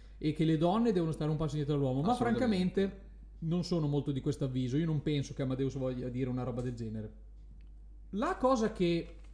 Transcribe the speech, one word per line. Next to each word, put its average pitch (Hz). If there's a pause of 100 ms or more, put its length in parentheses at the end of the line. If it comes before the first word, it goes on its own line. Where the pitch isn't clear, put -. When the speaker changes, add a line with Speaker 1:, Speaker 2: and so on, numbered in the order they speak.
(180)
Speaker 1:
e 151
che 156
le 160
donne 202
devono 165
stare 151
un 156
passo 147
indietro 147
all'uomo, 135
ma 208
Speaker 2:
Assolutamente. 247
Speaker 1:
francamente 196 (400)
non 165
sono 165
molto 143
di 131
questo 147
avviso, 127
io 165
non 156
penso 139
che 143
Amadeus 131
voglia 127
dire 123
una 127
roba 123
del 123
genere. 110 (960)
La 269
cosa 226
che 170 (180)